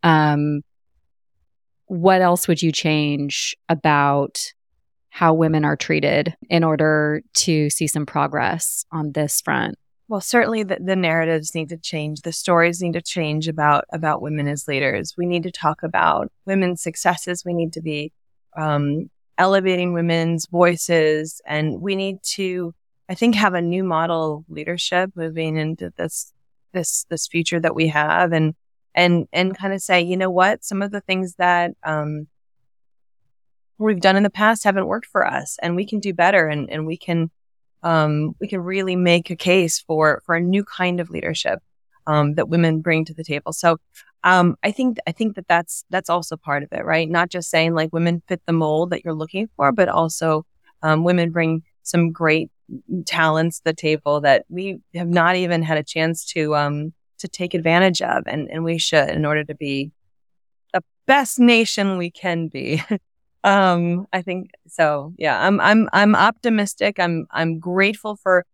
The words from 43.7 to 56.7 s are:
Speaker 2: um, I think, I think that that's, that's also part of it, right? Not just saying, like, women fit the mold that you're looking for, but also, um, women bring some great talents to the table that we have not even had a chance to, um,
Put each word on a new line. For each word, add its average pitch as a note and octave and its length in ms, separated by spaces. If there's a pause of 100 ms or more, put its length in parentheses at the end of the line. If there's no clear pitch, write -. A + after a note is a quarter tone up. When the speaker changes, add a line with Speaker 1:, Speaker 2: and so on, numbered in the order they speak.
Speaker 2:
um, F3+ 400
I G#3 80
think, B3+ 340
I E3+ 60
think G#3+ 240
that - 100
that's, - 440
that's F#3 200
also E3 260
part C#3+ 280
of - 80
it, - 120
right? E3 240
Not E3+ 220
just F3 200
saying, E3 240
like, D#3+ 180
women E3+ 340
fit F3 200
the E3+ 60
mold D#3+ 380
that - 140
you're E3 100
looking F3 420
for, C#3 140
but G3 180
also, E3 560 (380)
um, D#3 220
women F3 260
bring D#3+ 320 (220)
some E3+ 260
great D#3+ 400 (560)
talents D#3+ 520
to - 80
the D#3+ 80
table D3+ 480
that C#3 260
we F#3+ 320 (140)
have E3+ 140
not F3 280
even F3 260
had D#3 160
a D3+ 60
chance D#3+ 480
to, D3+ 240
um, D3 360 (260)